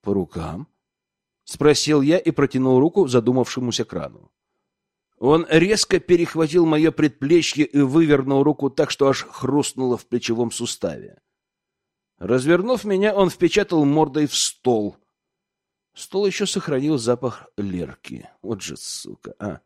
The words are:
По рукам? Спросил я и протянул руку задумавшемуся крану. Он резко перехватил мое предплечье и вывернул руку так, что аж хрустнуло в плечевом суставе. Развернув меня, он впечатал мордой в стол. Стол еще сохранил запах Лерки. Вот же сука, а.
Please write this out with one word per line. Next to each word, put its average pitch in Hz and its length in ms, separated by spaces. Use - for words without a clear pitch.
По 101 140
рукам? 85 520
Спросил 147 540
я 160 160
и - 100
протянул 131 500
руку 160 280
задумавшемуся 123 760
крану. 73 480
Он 151 320
резко 180 500
перехватил 165 680
мое 156 240
предплечье 151 720
и 143 140
вывернул 139 640
руку 139 260
так, 143 220
что 139 160
аж 131 160
хрустнуло 131 760
в - 80
плечевом 117 460
суставе. - 680
Развернув 165 640
меня, 202 320
он 190 160
впечатал 175 520
мордой 147 440
в - 80
стол. 110 600
Стол 196 320
еще 196 180
сохранил 151 540
запах 120 480
Лерки. 90 720
Вот 101 180
же - 160
сука, - 640
а. 87 260